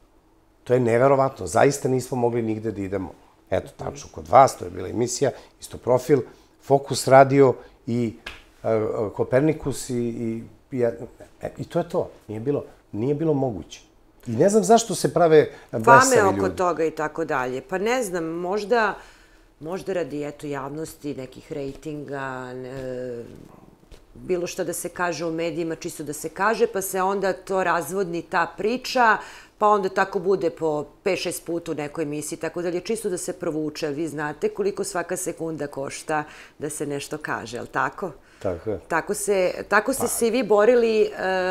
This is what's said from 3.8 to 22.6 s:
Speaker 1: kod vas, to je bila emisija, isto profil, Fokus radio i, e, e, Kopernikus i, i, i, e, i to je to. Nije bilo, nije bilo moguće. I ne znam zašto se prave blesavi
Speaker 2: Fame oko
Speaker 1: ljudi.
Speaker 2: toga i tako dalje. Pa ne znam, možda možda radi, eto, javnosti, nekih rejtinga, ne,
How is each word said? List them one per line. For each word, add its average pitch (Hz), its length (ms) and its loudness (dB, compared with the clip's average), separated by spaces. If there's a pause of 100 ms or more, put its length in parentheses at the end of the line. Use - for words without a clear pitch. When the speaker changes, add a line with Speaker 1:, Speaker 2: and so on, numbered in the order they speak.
Speaker 1:
kod - 180 -16
vas, 131 280 8
to - 80 -10
je 90 60 -10
bila 92 180 -10
emisija, 117 420 0 (280)
isto - 180 -16
profil, 127 440 2 (420)
Fokus 139 440 0
radio 135 460 8 (340)
i, 117 260 -2 (500)
e, 113 60 -2
e, 113 100 2 (360)
Kopernikus 143 760 0
i, 127 60 -4
i, 117 480 -4 (280)
i, 127 100 -2
e, 117 120 2 (640)
i 143 60 -10
to 170 160 -4
je 170 100 -4
to. 165 200 -2 (180)
Nije 107 120 -8
bilo, 135 240 -2 (280)
nije 120 240 -2
bilo 156 180 0
moguće. 127 480 -4 (460)
I 123 40 -6
ne 131 180 4
znam 208 140 4
zašto 214 320 4
se - 180 0
prave 156 340 8 (240)
blesavi 240 440 8
Speaker 2:
Fame 220 120 8
oko 196 100 2
Speaker 1:
ljudi. 190 180 0
Speaker 2:
toga 175 300 0
i 156 60 -2
tako 156 340 -4
dalje. 131 360 -2
Pa 190 160 -6
ne 233 260 0
znam, 175 200 -4
možda 190 720 0 (680)
možda 185 320 -8
radi, 151 300 -4
eto, 147 240 -10
javnosti, 143 680 -8
nekih 127 360 -14
rejtinga, 139 680 -10 (320)
ne, 127 680 -10 (880)